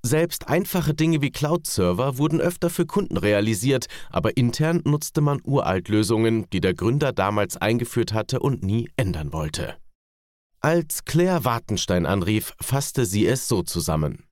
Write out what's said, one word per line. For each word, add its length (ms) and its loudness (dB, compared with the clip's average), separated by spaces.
Selbst 460 0
einfache 460 0
Dinge 280 2
wie 80 0
Cloud-Server 880 0
wurden 220 2
öfter 300 0
für 160 0
Kunden 320 -2
realisiert, 680 2
aber 280 0
intern 480 2
nutzte 340 0
man 240 2
Uralt-Lösungen, 1080 2
die 80 0
der 120 2
Gründer 380 0
damals 460 0
eingeführt 560 0
hatte 260 -2
und 240 -2
nie 320 -2
ändern 380 -2
wollte. 420 -6
Als 420 0
Claire 400 2
Wartenstein 600 0
anrief, 560 0
fasste 440 0
sie 220 2
es 220 0
so 120 0
zusammen. 720 -2